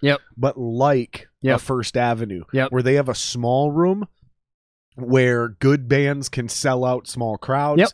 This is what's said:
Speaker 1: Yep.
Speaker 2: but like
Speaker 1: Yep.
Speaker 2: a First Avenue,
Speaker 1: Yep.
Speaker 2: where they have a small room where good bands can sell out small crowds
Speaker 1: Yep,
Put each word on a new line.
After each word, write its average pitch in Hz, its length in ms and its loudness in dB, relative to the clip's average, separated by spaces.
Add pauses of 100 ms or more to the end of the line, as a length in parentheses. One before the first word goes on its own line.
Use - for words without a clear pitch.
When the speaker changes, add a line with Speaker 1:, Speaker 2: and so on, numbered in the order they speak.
Speaker 1:
Yep. 143 180 2 (160)
Speaker 2:
but 131 220 -2
like 123 680 0 (120)
Speaker 1:
Yep. 131 160 2
Speaker 2:
a - 20 0
First 123 380 -4
Avenue, 113 560 -2
Speaker 1:
Yep. 131 200 0
Speaker 2:
where 127 100 0
they 131 120 2
have 143 140 2
a 120 60 -2
small 127 580 -2
room 185 340 0 (920)
where 123 520 2
good 135 400 0
bands 139 400 0
can 120 200 -6
sell 127 360 -2
out 127 240 -2
small 113 300 -4
crowds 147 420 0
Speaker 1:
Yep, - 140 4